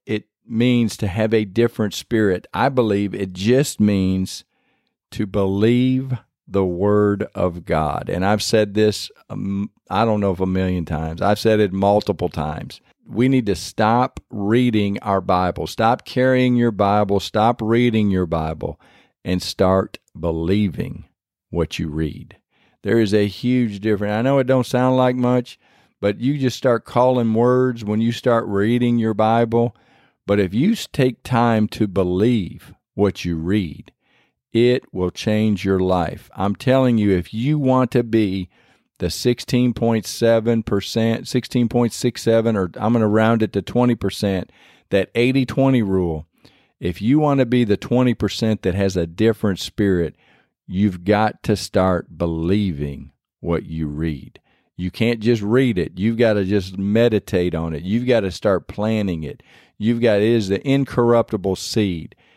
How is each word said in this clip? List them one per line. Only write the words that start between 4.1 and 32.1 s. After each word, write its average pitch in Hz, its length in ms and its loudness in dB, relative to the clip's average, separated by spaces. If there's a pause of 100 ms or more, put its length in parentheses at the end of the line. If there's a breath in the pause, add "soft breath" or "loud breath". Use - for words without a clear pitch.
to - 140 -4
believe 117 880 0 (340)
the 98 180 0
word 101 680 2
of 90 320 -4
God. 78 440 -2
And 90 160 -2
I've 104 180 0
said 107 300 0
this, 107 360 0 (200)
um, 101 420 -6 (180)
I 101 160 0
don't 107 140 0
know 101 120 0
if 90 80 -4
a 92 60 -2
million 92 400 -2
times. 80 360 -6
I've 101 180 0
said 110 200 2
it 101 140 0
multiple 98 560 0
times. 76 520 -8 (260 soft breath)
We 120 220 0
need 131 160 2
to 98 100 0
stop 113 640 -2 (100)
reading 107 680 0
our 98 220 -2
Bible. 90 440 -2
Stop 113 400 -2
carrying 127 500 2
your 120 160 2
Bible. 101 480 2
Stop 110 420 0
reading 110 500 2
your 92 140 0
Bible 80 540 -4 (440 soft breath)
and 90 180 -2
start 95 560 0 (220)
believing 85 840 -2 (440)
what 85 300 -4
you 85 80 -4
read. 78 500 -6 (460)
There 110 160 2
is 104 140 2
a 104 140 2
huge 120 520 -2
difference. 104 320 -2
I 107 100 -2
know 135 160 0
it 131 100 0
don't 127 180 2
sound 127 320 0
like 127 180 2
much, 123 420 -2 (420 soft breath)
but 104 200 -2
you 135 180 0
just 131 200 -2
start 120 280 0
calling 123 480 2
words 123 500 2
when 104 180 -2
you 117 100 2
start 117 340 0
reading 117 540 2
your 110 140 0
Bible. 113 600 2 (500 soft breath)
But 104 140 2
if 92 140 0
you 151 200 2
s-, - 180 -6
take 131 320 0
time 113 460 2
to - 180 -2
believe 95 840 -2 (200)